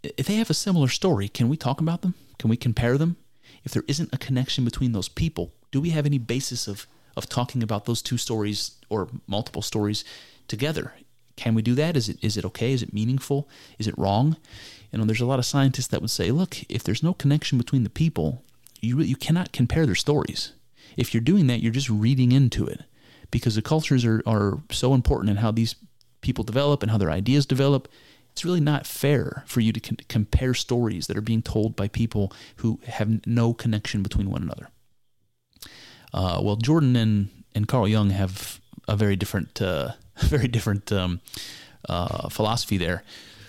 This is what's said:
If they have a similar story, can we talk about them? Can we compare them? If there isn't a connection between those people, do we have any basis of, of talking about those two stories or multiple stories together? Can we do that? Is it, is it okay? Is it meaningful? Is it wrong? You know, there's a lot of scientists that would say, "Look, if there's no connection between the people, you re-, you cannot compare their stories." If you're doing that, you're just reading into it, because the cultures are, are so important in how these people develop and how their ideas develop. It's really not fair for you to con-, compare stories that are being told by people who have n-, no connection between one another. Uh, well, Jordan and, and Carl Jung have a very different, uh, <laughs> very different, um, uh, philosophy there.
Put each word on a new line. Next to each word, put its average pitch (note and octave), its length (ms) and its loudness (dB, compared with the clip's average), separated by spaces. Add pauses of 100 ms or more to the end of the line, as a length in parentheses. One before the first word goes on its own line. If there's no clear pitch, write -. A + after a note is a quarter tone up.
If - 240 -4
they G3+ 80 2
have A3 160 2
a - 20 4
similar E3 340 4
story, A#2 400 2
can A#2+ 220 0
we D#3 80 2
talk B2+ 240 -2
about E3 220 0
them? F#3 100 0 (240)
Can A2 140 2
we A#2 40 4
compare A#2+ 440 2
them? E3 180 0 (480)
If - 80 -8
there - 160 0
isn't D3+ 240 -2
a C#3 40 -4
connection B2+ 460 -2
between A#2+ 300 0
those F#2+ 160 -4
people, D3+ 420 -4 (200)
do C#3 100 0
we E3+ 80 -2
have D#3 160 0
any D3 140 2
basis A#2+ 480 -4
of, G2+ 200 -10 (300)
of - 100 -8
talking B2 340 -2
about G#2+ 240 -4
those A#2 160 -2
two A#2+ 160 -4
stories G#2 600 -4 (100)
or G#2 220 -4 (180)
multiple G#2 340 -6
stories G#2+ 440 -2 (420)
together? C#3 460 -4 (420)
Can A2+ 200 0
we A2+ 60 2
do A#2+ 140 2
that? D#3 220 0
Is A2 100 0
it, - 140 -6
is G#2+ 160 -2
it F#2 80 -4
okay? A2+ 260 -2
Is B2 100 0
it - 120 -8
meaningful? C3 560 -2 (280)
Is - 100 -4
it - 100 -4
wrong? A2 400 2 (540)
You A2+ 60 -4
know, A2 80 0
there's A2 160 0
a A#2+ 40 0
lot C3 140 0
of B2 60 -2
scientists C3+ 420 2
that - 140 -2
would A2+ 80 -4
say, F#2 220 0
"Look, F3+ 360 -2
if - 160 -6
there's - 200 0
no F3 100 2
connection C#3+ 460 2
between B2 240 0
the - 80 -2
people, B2 520 0 (380)
you A#2+ 140 0
re-, D3+ 100 2
you C3+ 100 0
cannot F3 360 0
compare D3+ 340 2
their - 80 2
stories." - 600 -2 (440)
If - 160 -2
you're A#2 80 2
doing D#3+ 260 4
that, A#2+ 140 2
you're A2+ 100 2
just C3 180 -2
reading A#2+ 420 4
into B2+ 340 4
it, G1+ 160 -8 (480)
because B2 240 0
the G#2+ 80 0
cultures D3 420 2
are, A2 220 2
are G#2 360 2 (100)
so C3 240 2
important B2 340 2
in G2+ 80 2
how A2 140 2
these A2+ 240 0 (460)
people B2 220 -2
develop C#3 380 2
and G#2+ 100 0
how A2 60 2
their F2+ 140 2
ideas A#2+ 340 2
develop. C#3 420 2 (440)
It's - 120 -10
really F3 180 2
not D3 260 0
fair - 580 0
for - 140 -2
you A2 140 4
to A2+ 60 -4
con-, - 180 -6 (100)
compare B2 480 2
stories A2+ 500 -2
that - 120 -4
are G#2 40 -2
being A2+ 220 0
told - 320 0
by G2+ 120 -2
people G#2+ 460 -2 (240)
who A2 300 -2
have A2 200 -4
n-, A2 200 2
no A#2 260 2
connection G#2+ 480 -2
between G2 300 -2
one - 100 -4
another. - 280 -10 (1400)
Uh, F#2 280 0
well, G#2 140 0
Jordan B2+ 400 4
and, G#2+ 340 2 (240)
and G#2 140 0
Carl A#2 200 2
Jung G#2+ 220 4
have F#2+ 500 -4 (280)
a G#2 80 0
very G2+ 200 2
different, G2 460 -6
uh, F2 300 -2 (140)
<laughs> - 120 -20
very C#3 300 2
different, G#2+ 440 -2
um, F2+ 300 0 (680)
uh, - 420 -4
philosophy G#2+ 480 0
there. F2 260 -2 (460)